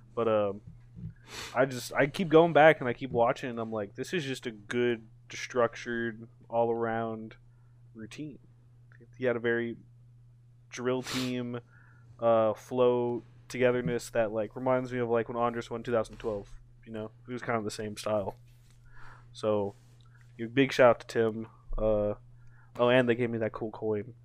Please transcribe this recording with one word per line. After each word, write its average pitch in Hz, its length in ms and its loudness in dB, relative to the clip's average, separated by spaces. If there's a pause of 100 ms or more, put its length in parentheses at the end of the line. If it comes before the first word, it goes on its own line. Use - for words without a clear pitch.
(160)
but, 117 100 0
um, 104 340 2 (960)
I 131 120 4
just, 127 260 -8
I 135 160 2
keep 165 220 -4
going 160 220 8
back 151 280 8
and 151 80 -4
I 160 60 -2
keep 127 180 -10
watching, 123 360 0
and 117 120 -8
I'm 113 100 -8
like, 104 240 -6
"This 131 180 -10
is 170 120 -2
just 131 200 -6
a 127 60 -6
good, 113 540 0 (280)
structured, 117 960 -2 (240)
all-around 113 840 -2 (580)
routine." 117 460 -14 (760)
He 120 80 -4
had 120 120 2
a 117 40 -6
very 117 360 0 (920)
drill 127 340 -4
team, 123 580 -4 (580)
uh, 113 360 4
flow 123 680 2 (260)
togetherness 123 640 0
that, 110 220 0
like, 110 240 -4
reminds 127 360 0
me 127 60 -4
of, 120 120 -2
like, 117 180 2
when 120 80 -8
Andres 117 340 -2
won 117 140 -8
two 120 80 -6
thousand 110 240 0
twelve. 104 320 -6 (360)
You 113 80 -16
know, 110 200 -10 (160)
it 123 40 -12
was 120 80 -8
kind 117 160 -2
of 113 60 -2
the 104 80 -6
same 107 260 -8
style. 107 380 -2 (1000)
So, 104 380 0 (680)
a 117 40 -8
big 131 280 2
shout 127 180 8
out 113 100 2
to - 80 -20
Tim. 113 380 0 (300)
Uh, 107 380 2 (640)
oh, 120 100 2
and 123 200 4
they 117 80 4
gave 120 140 0
me 117 80 -4
that 110 120 -2
cool 110 220 -8
coin, 110 420 -6 (100)